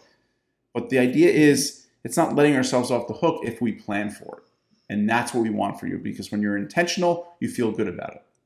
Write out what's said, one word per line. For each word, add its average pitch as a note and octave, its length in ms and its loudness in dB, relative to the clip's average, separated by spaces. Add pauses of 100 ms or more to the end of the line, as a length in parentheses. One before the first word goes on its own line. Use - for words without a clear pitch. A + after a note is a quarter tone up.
(720)
But A#2 160 -8
the C3 100 2
idea D3 320 4
is D3 540 4 (180)
it's - 140 -6
not E3 180 0
letting D3 200 4
ourselves B2+ 360 0
off A#2+ 160 -2
the A2 60 -6
hook - 300 0
if A2+ 180 -6
we A#2 100 0
plan G#2 380 -4
for - 280 -16
it. - 60 -20 (460)
And G#2 200 0
that's A#2+ 240 0
what B2 80 2
we A2 80 0
want G2+ 300 -4
for - 80 -8
you, F#2 100 -6
because G2+ 340 -10
when G#2 100 -2
you're G#2 160 -2
intentional, F3 840 -2
you A#2+ 100 -4
feel A2+ 220 -2
good G#2 160 -2
about - 280 -10
it. - 80 -20 (220)